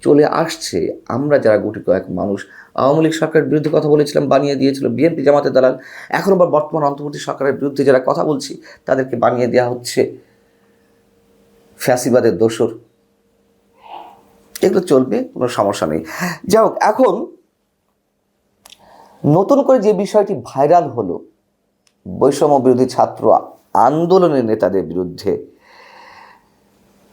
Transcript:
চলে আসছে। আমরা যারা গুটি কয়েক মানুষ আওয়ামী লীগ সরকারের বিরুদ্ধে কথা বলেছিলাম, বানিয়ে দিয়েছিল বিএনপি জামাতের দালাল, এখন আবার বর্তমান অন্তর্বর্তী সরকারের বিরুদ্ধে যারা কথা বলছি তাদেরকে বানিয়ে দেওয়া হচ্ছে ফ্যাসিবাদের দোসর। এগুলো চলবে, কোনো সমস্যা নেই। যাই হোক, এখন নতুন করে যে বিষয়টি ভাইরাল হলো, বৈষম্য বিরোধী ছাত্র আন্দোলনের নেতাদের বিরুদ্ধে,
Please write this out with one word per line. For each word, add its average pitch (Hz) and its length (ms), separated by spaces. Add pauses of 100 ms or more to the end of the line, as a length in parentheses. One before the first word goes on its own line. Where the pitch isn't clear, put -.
চলে 143 240
আসছে। - 720 (120)
আমরা 139 300
যারা 113 200
গুটি 101 280
কয়েক 95 240
মানুষ 95 360 (280)
আওয়ামী 147 300
লীগ 160 80
সরকারের 156 360
বিরুদ্ধে 147 240
কথা 156 160
বলেছিলাম, 147 400
বানিয়ে 139 260
দিয়েছিল 135 340
বিএনপি 135 340
জামাতের 143 300
দালাল, 131 260 (300)
এখন 170 240
আবার 175 160
বর্তমান 151 340
অন্তর্বর্তী 147 360
সরকারের 139 360
বিরুদ্ধে 135 300
যারা 131 220
কথা 160 180
বলছি 147 380 (220)
তাদেরকে 131 320
বানিয়ে 120 300
দেওয়া 120 240
হচ্ছে 123 500 (1600)
ফ্যাসিবাদের 123 600
দোসর। 113 320 (1900)
এগুলো - 180
চলবে, 135 440 (100)
কোনো 123 140
সমস্যা 101 380
নেই। 78 180 (420)
যাই 214 160
হোক, 196 180
এখন 220 460 (2000)
নতুন 208 360
করে 262 160
যে 208 140
বিষয়টি 202 420 (100)
ভাইরাল 151 440
হলো, 101 360 (840)
বৈষম্য 143 460
বিরোধী 127 320
ছাত্র 110 520 (360)
আন্দোলনের 156 680
নেতাদের 95 380
বিরুদ্ধে, 87 640 (1700)